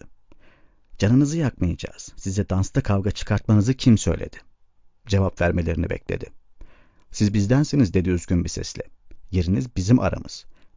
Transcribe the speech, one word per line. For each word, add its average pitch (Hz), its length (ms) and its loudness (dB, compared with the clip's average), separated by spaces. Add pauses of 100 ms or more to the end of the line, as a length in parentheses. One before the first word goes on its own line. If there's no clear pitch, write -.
(960)
"Canınızı 139 400 4
yakmayacağız. - 800 -4
Size 95 340 -4
dansta 95 320 0
kavga 101 300 0
çıkartmanızı 107 640 2
kim 113 240 6
söyledi?" - 400 -4 (680)
Cevap 98 340 0
vermelerini 85 480 0
bekledi. - 360 -6 (840)
"Siz 104 220 0
bizdensiniz." 117 600 2
dedi 92 160 2
üzgün 87 340 0
bir 85 60 -6
sesle. - 340 -8 (480)
"Yeriniz 95 440 -2
bizim 101 240 4
aramız. - 460 -4 (320)